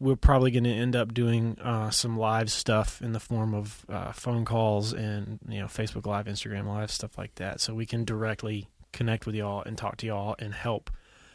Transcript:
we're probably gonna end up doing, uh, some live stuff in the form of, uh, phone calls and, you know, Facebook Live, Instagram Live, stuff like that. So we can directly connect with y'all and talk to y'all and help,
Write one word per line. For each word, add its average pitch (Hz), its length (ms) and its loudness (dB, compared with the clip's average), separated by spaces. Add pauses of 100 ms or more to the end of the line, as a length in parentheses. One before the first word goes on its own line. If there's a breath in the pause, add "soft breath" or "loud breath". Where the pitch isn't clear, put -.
we're 131 160 4
probably 131 340 8
gonna 120 200 4
end 120 260 2
up 117 180 0
doing, 117 480 2
uh, 110 280 0
some 113 280 0
live 110 320 2
stuff - 520 2
in 120 100 -2
the 110 80 -2
form 110 340 0
of, 104 340 -6
uh, 95 240 -6
phone 117 320 -2
calls 110 480 2
and, 107 460 -4 (100)
you 107 120 -6
know, 143 60 -6
Facebook 110 400 -4
Live, 104 200 0
Instagram 101 400 -6
Live, 104 240 -4
stuff - 280 -8
like 101 180 -10
that. - 240 -8
So 113 140 -2
we 113 120 -4
can 117 180 -2
directly 107 640 -2 (240)
connect 113 340 0
with 110 100 -4
y'all 101 280 -2
and 110 140 -8
talk 107 200 -6
to - 80 -6
y'all 104 320 -2
and 104 160 -8
help, - 360 -2 (440 soft breath)